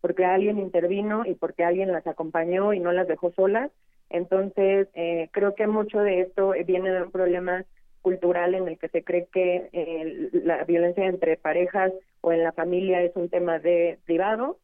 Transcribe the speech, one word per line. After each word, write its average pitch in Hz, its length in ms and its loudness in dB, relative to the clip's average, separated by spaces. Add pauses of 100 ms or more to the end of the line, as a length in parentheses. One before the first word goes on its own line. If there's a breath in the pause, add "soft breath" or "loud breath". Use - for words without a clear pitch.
porque 180 240 0
alguien 202 340 2
intervino 202 680 0
y 185 80 -4
porque 170 300 -4
alguien 185 280 0
las 165 140 -4
acompañó 170 680 0
y 196 80 -2
no 175 120 0
las 180 160 0
dejó 175 240 -2
solas. 202 400 0 (380)
Entonces, 196 840 0
eh, 170 380 -4
creo 202 240 0
que 214 100 0
mucho 214 320 0
de 196 220 2
esto, 190 340 0
eh, 170 80 -2
viene 185 300 0
de 185 100 0
un 180 80 -6
problema 180 540 0 (360)
cultural 180 540 2
en 185 140 -2
el 165 100 -8
que 165 100 -8
se 165 140 -2
cree 180 300 -2
que, 180 400 0
eh, 160 600 -6
la 156 300 0
violencia 175 440 2
entre 175 300 0
parejas 180 560 0 (280)
o 170 100 0
en 165 140 2
la 165 80 0
familia 180 500 0
es 175 140 0
un 175 120 -2
tema 175 300 0
de 170 460 2
privado. 220 600 -2